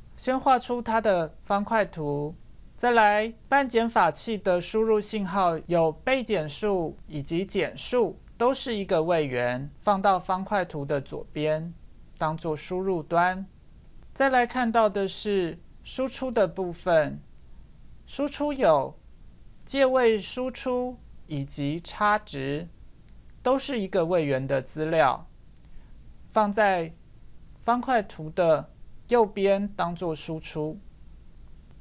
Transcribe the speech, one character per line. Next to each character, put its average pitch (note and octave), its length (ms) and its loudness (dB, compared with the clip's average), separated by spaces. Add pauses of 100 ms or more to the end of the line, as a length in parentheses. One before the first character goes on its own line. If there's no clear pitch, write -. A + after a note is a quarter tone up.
(160)
先 C4 220 -2
画 C4 200 4
出 A#3+ 220 -4
它 A3+ 200 0
的 F#3 420 0
方 G3+ 220 0
块 A3 200 2
图。 D3 500 -4 (420)
再 A#3+ 160 2
来， A3 420 4 (140)
半 C4+ 200 4
减 A#3 200 2
法 F#3+ 220 4
器 G#3+ 280 -4
的 F3+ 220 2
输 A3 200 -2
入 A3 200 4
信 G#3 260 -4
号 F3 400 2
有 E3 240 4
被 B3+ 320 0
减 E3+ 260 -2
数 F#3 480 -2 (120)
以 D3+ 140 -8
及 E3 220 -2
减 F3+ 320 -2
数， A#3 420 -2 (200)
都 B3+ 160 2
是 A#3+ 220 -4
一 G3 80 -4
个 F3+ 180 2
位 E3 240 2
元， B2 420 -2 (120)
放 G3 200 2
到 F#3+ 200 4
方 F#3+ 240 -2
块 G3 200 0
图 D3 200 -8
的 D3 160 -2
左 - 320 -10
边， D#3 420 -2 (420)
当 D#3+ 200 -2
作 D#3+ 200 -4
输 F#3 220 -6
入 F#3 240 -2
端。 F3+ 420 2 (680)
再 C4+ 140 2
来 B3 180 4
看 A#3+ 240 0
到 A3 180 4
的 G3 200 0
是 F#3 500 -2 (240)
输 - 240 -4
出 C4 240 -6
的 A3 160 4
部 F3 240 -6
分， D3+ 500 2 (840)
输 C#4+ 220 -4
出 D4 240 -4
有 D3+ 440 2 (680)
借 C4+ 200 2
位 A#3+ 360 4
输 B3+ 300 -6
出 B3 460 -4 (300)
以 C#3 180 -6
及 D3 360 -4
差 G#3 380 0
值， C#3+ 500 -6 (760)
都 C4 160 2
是 C4 220 -4
一 F#3+ 80 -4
个 F3+ 160 0
位 E3+ 200 2
元 C3+ 220 0
的 C3+ 160 0
资 D#3 240 -6
料， D#3 400 2 (1040)
放 G#3 200 2
在 F#3+ 440 2 (640)
方 B3 200 0
块 A#3+ 220 2
图 D#3 280 -12
的 D#3+ 400 2 (380)
右 A#3 160 6
边 G3 440 2
当 F3 260 -4
作 E3 200 -4
输 D#3+ 240 -8
出。 D#3 400 -6 (1040)